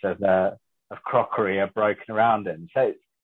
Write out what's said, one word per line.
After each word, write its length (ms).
of, 180
uh, 300
of 100
crockery 580
are 80
broken 460
around 340
him. 280
So 60
it's, 180